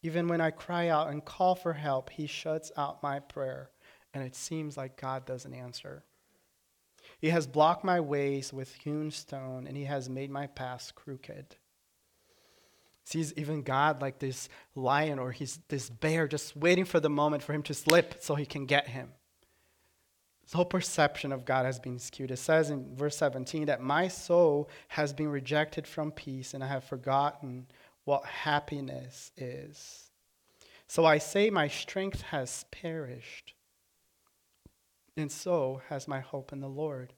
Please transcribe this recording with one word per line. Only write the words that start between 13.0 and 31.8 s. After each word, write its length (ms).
Sees 340
even 240
God 400
like 160
this 320
lion 460
or 140
he's 340
this 200
bear 400
just 300
waiting 280
for 140
the 100
moment 340
for 100
him 100
to 120
slip 480
so 100
he 120
can 200
get 220
him. 260
His 80
whole 140
perception 680
of 140
God 200
has 140
been 200
skewed. 300
It 60
says 340
in 280
verse 180
seventeen 520
that 140
my 280
soul 600
has 240
been 160
rejected 580
from 240
peace, 420
and 80
I 60
have 160
forgotten 840
what 220
happiness 1120
is. 720
So 180
I 120
say, 320
"My 200
strength 540